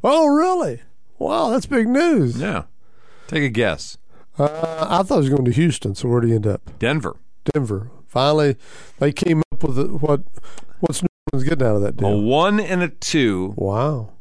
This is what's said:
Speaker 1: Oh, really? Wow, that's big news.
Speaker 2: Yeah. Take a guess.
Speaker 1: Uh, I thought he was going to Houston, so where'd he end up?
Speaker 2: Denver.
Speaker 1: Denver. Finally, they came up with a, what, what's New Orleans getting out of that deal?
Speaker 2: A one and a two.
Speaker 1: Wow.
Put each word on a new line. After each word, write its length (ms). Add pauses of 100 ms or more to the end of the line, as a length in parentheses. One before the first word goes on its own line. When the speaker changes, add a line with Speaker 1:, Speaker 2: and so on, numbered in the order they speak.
Speaker 1:
Oh, 240
really? 540 (380)
Wow, 320
that's 160
big 220
news. 520
Speaker 2:
Yeah. 240 (640)
Take 160
a 60
guess. 500 (400)
Speaker 1:
Uh, 500
I 140
thought 140
he 40
was 80
going 160
to 80
Houston, 420
so 140
where'd 160
he 100
end 120
up? 320
Speaker 2:
Denver. 380 (360)
Speaker 1:
Denver. 380 (160)
Finally, 500 (420)
they 140
came 300 (100)
up 100
with 160
a, 60
what, 380 (580)
what's 220
New 60 (240)
Orleans 160
getting 180
out 100
of 60
that 160
deal? 100
Speaker 2:
A 80
one 420
and 240
a 60
two. 680
Speaker 1:
Wow. 640